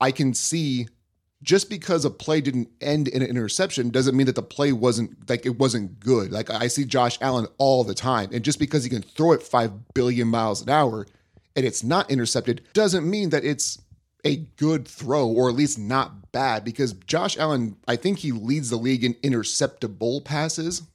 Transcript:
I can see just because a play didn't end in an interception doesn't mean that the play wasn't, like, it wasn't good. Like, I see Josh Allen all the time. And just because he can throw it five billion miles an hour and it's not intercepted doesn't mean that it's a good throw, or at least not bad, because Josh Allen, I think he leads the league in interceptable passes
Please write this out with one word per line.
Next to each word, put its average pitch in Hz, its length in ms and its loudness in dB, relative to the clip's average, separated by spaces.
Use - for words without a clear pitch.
I 131 100 4
can 135 240 0
see 135 540 -2
just 196 300 2
because 170 340 -2
a 143 60 0
play 156 300 -2
didn't 127 280 -2
end 147 260 0
in 127 160 0
an 127 60 0
interception 123 640 -2
doesn't 127 260 2
mean 135 100 4
that 131 80 2
the 123 80 -2
play 143 300 0
wasn't, 117 560 0
like, 120 180 -2
it 120 120 -2
wasn't 120 420 0
good. 110 320 2
Like, 107 180 -4
I 135 160 -2
see 139 180 -2
Josh 123 360 2
Allen 127 260 0
all 135 260 4
the 101 100 -4
time. 117 380 0
And 117 120 -4
just 147 140 0
because 147 240 0
he 123 80 -6
can 113 120 -4
throw 160 300 2
it 156 100 4
five 113 520 -2
billion 123 320 2
miles 113 360 0
an 120 80 -4
hour 123 360 2
and 131 100 2
it's 113 200 -2
not 170 260 0
intercepted 117 520 0
doesn't 185 360 2
mean 196 220 -2
that 147 140 0
it's - 360 -4
a 147 120 2
good 151 320 0
throw, 135 400 0
or 120 200 4
at 117 60 2
least 139 240 0
not 107 540 -4
bad, 120 320 -2
because 120 280 -2
Josh 123 460 -2
Allen, 131 380 0
I 120 80 0
think 190 240 -2
he 151 140 -4
leads 120 380 -2
the 120 60 0
league 120 280 0
in 120 100 2
interceptable 123 1120 -2
passes 160 580 -4